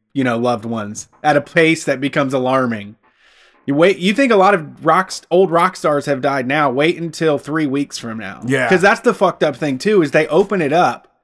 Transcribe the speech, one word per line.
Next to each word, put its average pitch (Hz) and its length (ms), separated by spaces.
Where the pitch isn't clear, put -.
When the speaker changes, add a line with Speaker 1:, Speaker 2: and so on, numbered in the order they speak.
Speaker 1:
you 135 120
know, 120 140
loved 120 260
ones 110 440
at 147 140
a 143 40
pace 160 440
that 135 160
becomes 139 340
alarming. 123 600
You 139 80
wait, 175 240
you 185 160
think 277 160
a 214 60
lot 196 180
of 139 300
rock 170 260
st-, - 200
old 180 200
rock 170 260
stars 147 300
have 139 140
died 135 260
now. 143 240
Wait 143 280
until 160 400
three 151 280
weeks 139 320
from 113 200
now. 98 280
Speaker 2:
Yeah. 131 220
Speaker 1:
'Cause 180 140
that's 208 180
the 240 140
fucked - 280
up 151 140
thing, 139 220
too, 202 240
is 143 80
they 156 180
open 190 320
it 143 120
up. 151 360